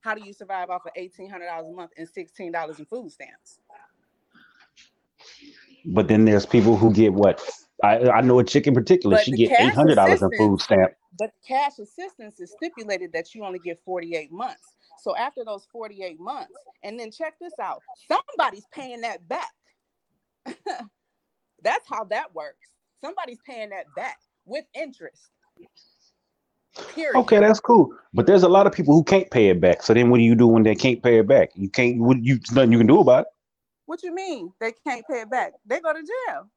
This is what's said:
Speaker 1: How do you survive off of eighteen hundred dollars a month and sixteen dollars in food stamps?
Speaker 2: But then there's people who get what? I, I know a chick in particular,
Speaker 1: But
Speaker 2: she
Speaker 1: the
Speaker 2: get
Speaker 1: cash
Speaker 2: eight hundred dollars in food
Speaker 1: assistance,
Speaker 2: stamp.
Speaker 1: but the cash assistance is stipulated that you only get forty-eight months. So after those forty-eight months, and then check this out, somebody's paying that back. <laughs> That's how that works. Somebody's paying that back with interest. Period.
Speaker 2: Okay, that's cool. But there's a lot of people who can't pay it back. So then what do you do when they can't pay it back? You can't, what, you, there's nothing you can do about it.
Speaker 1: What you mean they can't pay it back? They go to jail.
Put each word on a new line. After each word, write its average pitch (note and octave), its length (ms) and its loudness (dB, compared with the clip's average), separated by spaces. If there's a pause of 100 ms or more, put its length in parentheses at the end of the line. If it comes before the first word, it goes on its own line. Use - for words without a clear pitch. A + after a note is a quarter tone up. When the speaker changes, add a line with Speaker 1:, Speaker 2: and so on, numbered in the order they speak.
Speaker 1:
How A3 140 -8
do G#3+ 100 -16
you G3+ 80 -20
survive F#3+ 380 -14
off F3+ 160 -12
of E3 100 -18
eighteen F#3 320 -18
hundred F3+ 180 -18
dollars E3 240 -14
a - 60 -20
month E3+ 220 -20
and D#3+ 100 -18
sixteen F3+ 420 -18
dollars D#3+ 280 -12
in D3+ 80 -20
food A3+ 260 -18
stamps? - 460 -20 (2250)
Speaker 2:
But G#2 240 -2
then A2 160 4
there's G#2 220 2
people A2+ 300 4
who G#2+ 160 2
get G#2 200 4
what? G2 300 0 (400)
I, G#2 160 2 (120)
I A2 100 2
know B2 180 4
a A#2+ 60 4
chick - 240 0
in C3+ 60 2
particular, F3+ 420 2
Speaker 1:
But G#3+ 80 2
Speaker 2:
she - 80 -4
Speaker 1:
the B2+ 60 -4
Speaker 2:
get A2+ 120 4
Speaker 1:
cash A#3+ 160 4
Speaker 2:
eight B2+ 80 -2
hundred C#3+ 220 4
dollars F#2+ 260 2
in F#2+ 160 -2
food G#2 220 2
Speaker 1:
assistance, - 40 -8
Speaker 2:
stamp. F#2+ 280 2 (260)
Speaker 1:
but A3 120 -8 (120)
the - 60 -20
cash C#4 320 -4
assistance A3 600 -20
is F3+ 120 -20
stipulated G#3 600 -12
that E3 220 -12
you A3 100 -18
only F#3 140 -12
get E3+ 260 -14
forty-eight E3+ 460 -12
months. F#3+ 320 -14 (380)
So G3 160 -8
after B3+ 280 -10
those G#3 280 -16
forty-eight G3 480 -16
months, A3+ 320 -14 (320)
and G#3+ 140 -16
then A3+ 120 -16
check D#4 300 -14
this E4+ 200 -20
out, F3+ 220 -12 (260)
somebody's D#4 640 -6
paying B3+ 280 -18
that G3 280 -14
back. F4 220 -10 (960)
<laughs> - 80 -16 (1080)
That's A#3 260 -6
how A3+ 160 -12
that G#3 300 -10
works. D3+ 340 -18 (320)
Somebody's D4+ 460 -14
paying A3+ 240 -16
that E3 260 -16
back G3+ 220 -14 (260)
with C#4 200 -14 (100)
interest. C4 560 -18 (1600)
Period. D4 220 -4
Speaker 2:
Okay, A3+ 240 2
that's G#3+ 200 4
cool. G#3+ 320 2 (220)
But B2 120 0
there's F#3 160 6
a F3+ 60 4
lot G3 180 6
of G3 60 0
people D3 220 2
who D#3+ 100 6
can't F#3+ 260 0
pay A2 180 4
it F2+ 120 2
back. - 220 2
So - 100 0
then A#2+ 160 4
what B2 100 4
do A#2 60 4
you A#2 100 4
do A#2 120 6
when A2+ 160 6
they G#2+ 120 4
can't B2+ 280 -2
pay A#2+ 160 4
it G#2 100 2
back? B2+ 260 4
You G2 140 -8
can't, B2 320 -2
what, B2+ 220 2
you, C3 140 0
there's A#2 160 -10
nothing B2 200 4
you A#2+ 60 4
can A2+ 80 4
do D#3 140 6
about C3 220 4
it. - 40 -8 (600)
Speaker 1:
What E4+ 160 -14
you F4 120 -12
mean D4+ 460 -12
they A3+ 120 -8 (140)
can't A#3+ 200 -10
pay B3 140 -8
it A3 100 -16
back? G3 220 -6 (140)
They C4+ 140 -6
go D#4+ 120 -6
to D#4+ 80 -8
jail. D#4 560 -12